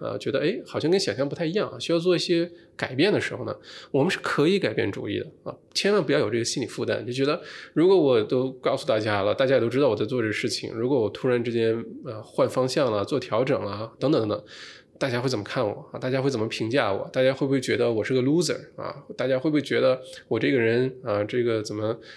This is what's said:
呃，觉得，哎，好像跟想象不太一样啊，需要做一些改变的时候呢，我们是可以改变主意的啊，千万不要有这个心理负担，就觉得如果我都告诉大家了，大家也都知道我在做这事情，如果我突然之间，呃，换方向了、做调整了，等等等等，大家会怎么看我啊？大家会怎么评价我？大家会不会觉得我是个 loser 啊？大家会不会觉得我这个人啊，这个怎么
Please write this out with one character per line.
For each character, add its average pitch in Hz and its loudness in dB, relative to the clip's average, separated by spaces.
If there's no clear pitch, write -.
呃， 113 -6
觉 - -4
得， 135 0
哎， 180 -2
好 - -8
像 151 0
跟 185 4
想 123 0
象 139 -2
不 143 -6
太 170 -4
一 160 -2
样 190 -2
啊， 120 -12
需 - -2
要 170 2
做 175 2
一 160 2
些 170 0
改 131 -4
变 175 4
的 131 2
时 - -4
候 117 -8
呢， 104 -6
我 135 2
们 180 2
是 - -4
可 - 0
以 190 2
改 123 0
变 101 0
主 117 -8
意 101 -4
的 - -6
啊， - -10
千 196 2
万 196 2
不 147 0
要 147 4
有 107 0
这 117 0
个 117 -2
心 135 -4
理 107 -2
负 - -6
担， 107 -2
就 120 -6
觉 135 0
得 160 -2
如 160 6
果 190 8
我 127 6
都 127 0
告 135 0
诉 - -6
大 110 2
家 104 0
了， 104 2
大 139 2
家 131 4
也 120 4
都 117 2
知 123 0
道 143 4
我 104 2
在 110 -2
做 120 -2
这 110 0
事 113 -2
情， - -6
如 113 -2
果 135 2
我 104 2
突 - -4
然 120 2
之 120 -2
间， 117 0
呃， 110 -12
换 131 0
方 131 0
向 127 2
了、 101 0
做 143 -2
调 117 0
整 131 0
了， 101 -6
等 139 2
等 135 4
等 107 0
等， 101 -2
大 139 -2
家 120 -2
会 135 -2
怎 117 0
么 104 -6
看 117 -2
我 - -6
啊？ 117 -10
大 131 -6
家 131 0
会 139 2
怎 123 -2
么 107 0
评 113 -4
价 117 2
我？ 101 -4
大 131 2
家 131 6
会 139 -2
不 135 0
会 135 2
觉 113 0
得 120 2
我 107 0
是 135 0
个 127 2
loser 151 2
啊？ - -10
大 120 -2
家 131 2
会 156 0
不 151 2
会 147 2
觉 120 0
得 131 4
我 113 0
这 139 2
个 131 4
人 120 2
啊， 104 0
这 120 0
个 113 0
怎 107 -6
么 107 -2